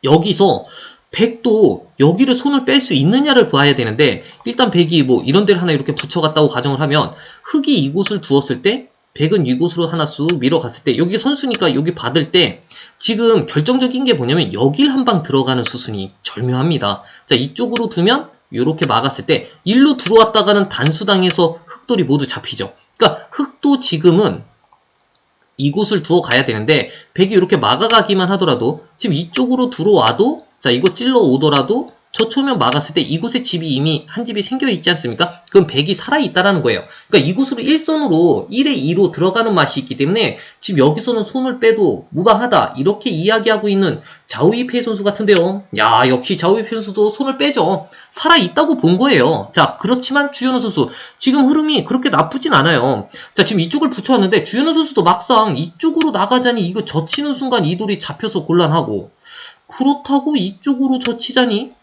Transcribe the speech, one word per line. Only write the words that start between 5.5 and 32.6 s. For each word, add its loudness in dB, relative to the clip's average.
하나 0
이렇게 -2
붙여갔다고 0
가정을 -4
하면 0
흑이 0
이곳을 -2
두었을 -2
때 -4
백은 0
이곳으로 -2
하나 -4
쑥 -4
밀어갔을 -2
때 0
여기 0
선수니까 -2
여기 -2
받을 -4
때 0
지금 0
결정적인 -2
게 2
뭐냐면 -2
여길 0
한 0
방 0
들어가는 0
수순이 -8
절묘합니다. -4
자, 0
이쪽으로 -4
두면 0
요렇게 -2
막았을 -2
때 -2
일로 4
들어왔다가는 4
단수당해서 0
흑돌이 -2
모두 0
잡히죠. -10
그러니까 0
흑도 -2
지금은 2
이곳을 -2
두어 2
가야 2
되는데 0
백이 0
이렇게 4
막아가기만 2
하더라도 0
지금 -2
이쪽으로 -2
들어와도, 2
자, -2
이거 2
찔러 0
오더라도 0
저초면 -2
막았을 -2